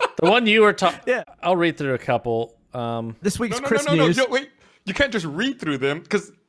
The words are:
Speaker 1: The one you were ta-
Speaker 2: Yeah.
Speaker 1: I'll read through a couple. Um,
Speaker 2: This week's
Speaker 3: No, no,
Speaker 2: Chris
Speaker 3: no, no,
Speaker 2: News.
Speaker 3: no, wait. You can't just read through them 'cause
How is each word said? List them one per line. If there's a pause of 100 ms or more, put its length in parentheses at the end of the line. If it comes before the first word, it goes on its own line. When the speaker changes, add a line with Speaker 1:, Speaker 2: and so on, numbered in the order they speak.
(220)
Speaker 1:
The
one
you
were
ta-
Speaker 2:
Yeah. (200)
Speaker 1:
I'll
read
through
a
couple. (160)
Um,
Speaker 2:
This
week's
Speaker 3:
No,
no,
Speaker 2:
Chris
Speaker 3:
no,
no,
Speaker 2:
News.
Speaker 3:
no,
wait. (360)
You
can't
just
read
through
them
'cause (180)